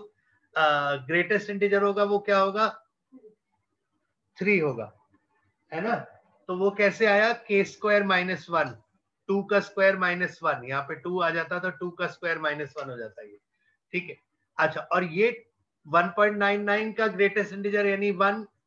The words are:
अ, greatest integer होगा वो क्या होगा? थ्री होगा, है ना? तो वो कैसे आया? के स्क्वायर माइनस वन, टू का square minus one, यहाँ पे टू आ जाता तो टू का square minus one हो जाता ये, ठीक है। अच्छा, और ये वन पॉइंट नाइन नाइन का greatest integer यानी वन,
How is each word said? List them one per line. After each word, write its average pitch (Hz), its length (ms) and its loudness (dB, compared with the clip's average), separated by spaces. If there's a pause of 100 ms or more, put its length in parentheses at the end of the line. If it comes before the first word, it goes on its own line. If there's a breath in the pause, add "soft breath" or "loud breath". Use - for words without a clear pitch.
(560)
अ, 147 400 2 (120)
greatest 175 420 0
integer 202 340 2
होगा 202 220 2
वो 202 140 0
क्या 202 200 2
होगा? 196 280 0 (1700)
थ्री 196 220 2
होगा, 113 320 -4 (800)
है 165 100 -6
ना? 226 140 -2 (540)
तो 185 80 -6
वो 196 160 2
कैसे 202 320 2
आया? 208 280 4
के 202 320 0
स्क्वायर 208 400 0
माइनस 180 440 0
वन, 147 260 0 (540)
टू 196 140 2
का 202 180 2
square 190 360 2
minus 180 460 -2
one, 139 220 0
यहाँ 135 180 -4
पे 151 140 -10
टू 175 220 -6
आ 170 120 2
जाता 165 280 -4
तो 185 120 -4
टू 180 200 -10
का 175 160 -6
square 165 320 -6
minus 147 380 -4
one 139 120 -10
हो 123 80 -10
जाता 110 260 -14
ये, 104 140 -20 (560)
ठीक 180 160 -6
है। 139 80 -16 (400)
अच्छा, 156 240 0
और 185 240 0
ये 185 240 2 (560)
वन 170 220 2 (100)
पॉइंट 208 200 4
नाइन 202 260 0
नाइन 214 300 0
का 220 160 0
greatest 196 440 0
integer 202 320 -2
यानी 202 280 0
वन, 202 300 0 (240)